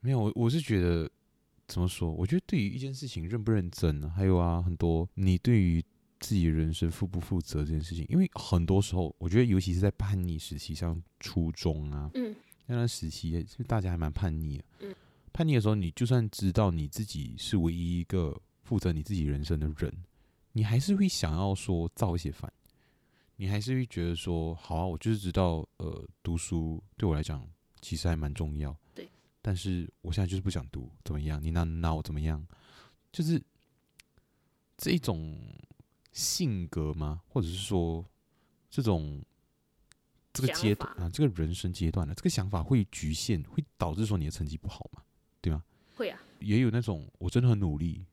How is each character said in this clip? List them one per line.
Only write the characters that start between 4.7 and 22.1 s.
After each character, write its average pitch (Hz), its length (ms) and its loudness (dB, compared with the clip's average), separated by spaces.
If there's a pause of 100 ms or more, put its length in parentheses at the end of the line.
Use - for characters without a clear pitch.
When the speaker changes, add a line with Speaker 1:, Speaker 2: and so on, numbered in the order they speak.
Speaker 1:
多 82 380 2
你 95 240 4
对 117 240 6
于 82 200 6 (380)
自 - 140 -4
己 90 120 6
人 80 280 4
生 85 160 0
负 90 160 -4
不 90 140 -4
负 87 200 -2
责 78 200 -4
这 76 80 -2
件 78 120 0
事 82 140 -6
情， 82 160 -4
因 - 80 2
为 185 160 6
很 85 320 2
多 95 160 4
时 95 140 -2
候， 85 240 -2
我 90 100 -4
觉 92 80 4
得 123 80 8
尤 98 140 4
其 92 120 0
是 87 80 2
在 101 120 4
叛 101 360 -2
逆 80 120 -2
时 - 180 -10
期， - 160 -8
像 82 260 -2 (200)
初 82 320 0
中 76 400 -2
啊， 73 240 -4
Speaker 2:
嗯。 233 200 -2 (300)
Speaker 1:
那 120 80 -4
段 120 140 2
时 - 200 -4
期 80 220 -6
也 82 160 -2
是 - 180 -10
大 113 160 0
家 92 120 0
还 85 60 -2
蛮 78 140 -2
叛 80 300 0
逆 73 160 -4
的。 69 60 -10 (160)
Speaker 2:
嗯。 196 160 -12 (360)
Speaker 1:
叛 165 160 0
逆 151 60 4
的 120 80 6
时 101 60 4
候， 107 80 4
你 90 160 0
就 120 160 -2
算 120 240 4
知 95 200 0
道 101 200 4
你 80 160 0
自 107 180 -4
己 69 320 -8
是 - 200 -2
唯 82 140 4
一 85 280 0
一 85 60 -2
个 80 300 0 (280)
负 107 160 0
责 90 120 0
你 78 120 0
自 104 100 -4
己 85 120 2
人 71 200 0
生 80 140 0
的 78 180 0
人， - 180 -4 (580)
你 110 100 2
还 110 160 4
是 190 160 2
会 196 120 4
想 80 300 0
要 98 160 2
说 85 400 -2
造 90 220 0